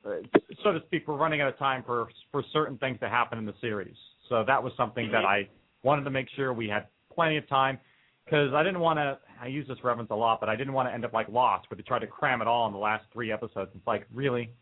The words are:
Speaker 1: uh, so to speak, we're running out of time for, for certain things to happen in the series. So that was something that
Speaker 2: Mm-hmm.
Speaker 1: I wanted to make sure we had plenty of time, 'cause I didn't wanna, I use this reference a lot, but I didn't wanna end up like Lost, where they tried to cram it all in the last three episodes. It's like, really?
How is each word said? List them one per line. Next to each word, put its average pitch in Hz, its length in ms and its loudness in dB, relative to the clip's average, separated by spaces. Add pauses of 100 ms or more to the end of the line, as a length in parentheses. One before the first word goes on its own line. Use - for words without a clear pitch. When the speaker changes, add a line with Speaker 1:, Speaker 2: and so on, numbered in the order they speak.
Speaker 1:
uh, 104 60 -8 (520)
so 208 80 4
to 160 160 -2
speak, - 200 -4
we're 147 100 -4
running 156 240 0
out 139 80 2
of - 80 -8
time 131 280 0
for, 120 220 -2 (240)
for 139 100 -2 (120)
certain 143 240 -2
things 131 240 -4
to 113 80 -4
happen 117 280 0
in 110 80 -6
the 104 160 -8
series. 104 340 -6 (340)
So 113 180 2
that 131 160 4
was 127 140 -6
something 113 340 -4
that 117 120 4
Speaker 2:
Mm-hmm. - 40 2
Speaker 1:
I 101 220 2 (340)
wanted 139 220 2
to 139 40 -4
make 131 180 -2 (100)
sure 131 160 -2
we 113 160 -2
had 104 180 -2 (260)
plenty 160 240 2
of - 120 -6
time, 135 300 2 (500)
'cause 147 240 4
I 151 100 4
didn't 185 180 0
wanna, 151 360 2 (240)
I 123 60 -10
use 135 200 -6
this 127 160 -8
reference 117 280 0
a 107 40 0
lot, 113 240 4
but 104 100 -2
I 107 60 2
didn't 135 180 -4
wanna 131 180 0
end 117 140 -4
up 120 80 -6
like 113 160 0
Lost, 110 400 2
where 104 80 -10
they 104 60 -16
tried 123 160 -2
to 110 80 -6
cram 127 340 0
it 107 60 0
all 117 200 4
in 104 60 -4
the 98 60 -6
last 107 340 0
three 113 180 -4
episodes. 107 440 -6
It's 98 120 -8
like, 110 260 -2
really? 123 380 -2 (100)